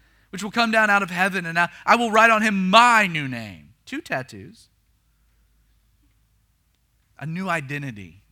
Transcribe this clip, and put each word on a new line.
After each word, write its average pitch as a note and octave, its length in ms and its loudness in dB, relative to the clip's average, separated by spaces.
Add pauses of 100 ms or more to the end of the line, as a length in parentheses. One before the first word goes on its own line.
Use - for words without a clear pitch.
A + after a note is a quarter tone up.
(320)
which F#3+ 120 -12
will G#3 80 -8
come A#3 200 0
down A3 180 2
out G3+ 140 2
of F3 60 -6
heaven. F3+ 360 -2
"And E3 120 -6
I, E3+ 120 2 (160)
I G#3+ 100 8
will A#3 160 0
write A3 200 6
on G#3+ 100 2
him G3 280 -2
my A3+ 380 4
new D3+ 220 -6
name." G2+ 460 -14 (100)
Two D#4 160 -12
tattoos. C3 680 -12 (2500)
A C3+ 80 -14
new F3+ 240 -8
identity C3 840 -8